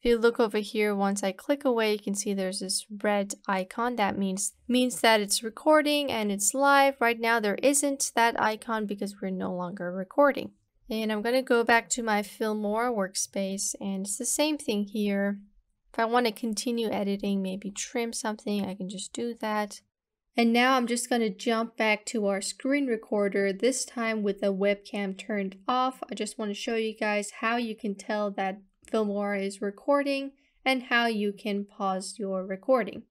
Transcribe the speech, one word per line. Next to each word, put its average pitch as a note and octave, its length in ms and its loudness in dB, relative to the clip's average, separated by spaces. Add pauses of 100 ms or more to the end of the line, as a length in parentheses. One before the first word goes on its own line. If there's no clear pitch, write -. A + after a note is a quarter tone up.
If A#3+ 60 4
you A#3 80 6
look A#3 200 4
over A#3 200 2
here, G#3 360 0
once G3 280 0
I G3 100 0
click C#4+ 320 -2
away, A3+ 280 2
you G#3+ 60 0
can G3+ 160 -4
see G3+ 200 -4
there's F#3+ 260 -4
this F#3 240 -4 (180)
red G3+ 300 0 (160)
icon. G#3 480 -2
That G3 220 0
means, G3 340 -2 (160)
means B3 320 2
that A3 220 6
it's G#3 200 -2
recording D4 680 2
and G#3+ 180 -2
it's G3+ 220 0
live. C#4 480 6
Right A#3 180 2
now, A3+ 220 2
there G#3 220 2
isn't C#4 520 2
that A#3 240 2
icon A3 460 -2
because G3+ 380 -6
we're F#3+ 80 -4
no F#3 240 -4
longer F3+ 360 -6
recording. G#3 600 2 (400)
And A3 200 -2
I'm G#3+ 120 -2
gonna A#3+ 180 2
go A#3+ 240 2
back A#3 240 4
to - 140 -2
my G#3+ 180 2
Filmora G#3+ 760 -2
workspace, G3 840 -4
and G3 240 -4
it's - 140 -6
the A#3+ 80 -4
same D4+ 320 0
thing G#3 260 -2
here. G3+ 560 -2 (540)
If - 40 -4
I A3+ 60 2
wanna A#3 280 2
continue A3+ 580 -2
editing, G3+ 500 -2
maybe F#3+ 300 -6
trim A#3 420 -6
something, G#3+ 500 -4
I F#3+ 120 -4
can F#3+ 160 -8
just G3+ 240 -12
do A#3 260 -4
that. G#3+ 400 -2 (560)
And A#3 160 6
now B3 240 6
I'm B3 100 2
just A#3+ 220 -2
gonna A#3 220 2
jump A3+ 480 -2
back G#3+ 280 2
to G#3 200 -2
our G3 160 0
screen C4+ 460 0
recorder, G3+ 680 0
this A#3+ 320 0
time A3 360 -2
with G3+ 200 -2
the G3+ 100 2
webcam G3+ 640 -2
turned G3 400 -6 (100)
off. B3+ 440 0
I G#3+ 40 -6
just G#3 220 -6
wanna G#3+ 160 -4
show A3+ 220 -4
you A3 200 -2
guys G#3 360 -2 (100)
how A#3 160 0
you A#3 180 -2
can G#3 200 -6
tell G#3 380 -2
that G3 280 -4 (300)
Filmora G3+ 520 0
is G3 200 -6
recording C#4 720 0 (320)
and B3+ 200 2
how A#3+ 220 2
you G#3 260 0
can G3+ 320 -4
pause G3 540 -4
your F#3+ 260 -4
recording. G3 680 0